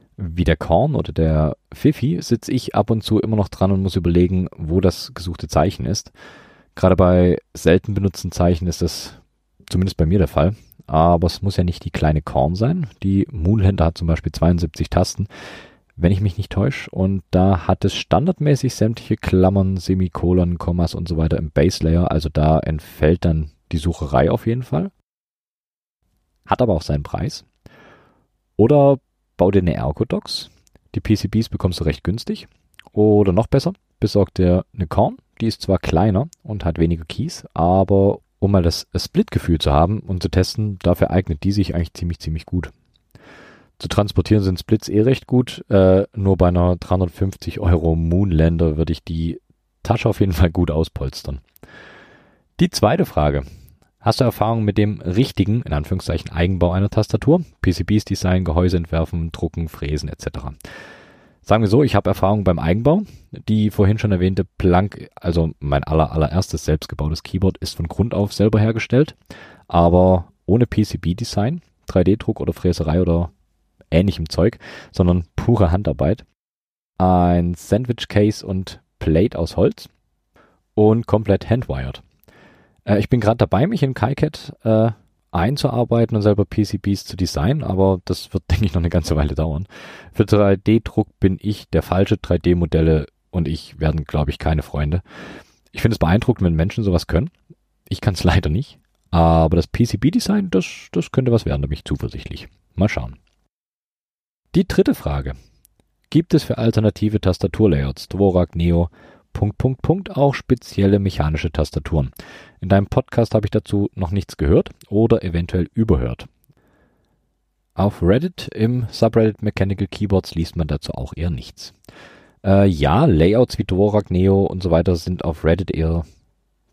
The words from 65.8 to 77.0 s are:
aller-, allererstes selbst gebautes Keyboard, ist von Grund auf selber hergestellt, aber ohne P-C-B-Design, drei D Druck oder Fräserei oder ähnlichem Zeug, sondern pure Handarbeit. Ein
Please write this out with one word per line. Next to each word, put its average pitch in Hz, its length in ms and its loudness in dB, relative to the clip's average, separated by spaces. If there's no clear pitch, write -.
aller-, 78 280 0
allererstes 78 540 -2
selbst 78 220 -2
gebautes 78 340 -6
Keyboard, 95 380 -2
ist - 160 -10
von 87 120 -6
Grund - 280 -2
auf 101 180 -2
selber 110 260 2
hergestellt, 113 560 0
aber 87 640 4
ohne 113 180 4
P-C-B-Design, 107 960 -2
drei 90 180 2
D 92 120 4
Druck - 240 -4
oder 85 140 -4
Fräserei 82 480 0
oder 85 300 0
ähnlichem 87 380 0
Zeug, 92 280 0
sondern 87 340 2
pure 107 340 2
Handarbeit. 82 560 -2
Ein 87 560 2